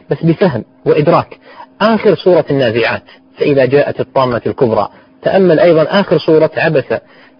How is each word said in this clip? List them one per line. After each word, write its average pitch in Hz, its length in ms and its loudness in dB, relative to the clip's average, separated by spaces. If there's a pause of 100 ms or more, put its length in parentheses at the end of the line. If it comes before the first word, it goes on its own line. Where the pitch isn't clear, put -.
(120)
بس 147 120 -4
بفهم 160 400 0 (220)
وإدراك، 156 540 0 (420)
آخر 214 340 0
سورة 180 360 0
النازعات: 120 520 -2 (340)
"فإذا 135 280 0
جاءت 135 340 0
الطامة 123 480 -2
الكبرى". 107 400 -2 (340)
تأمل 180 380 2
أيضا 160 240 4
آخر 190 340 0
سورة 156 400 2
عبس: 143 360 -2 (460)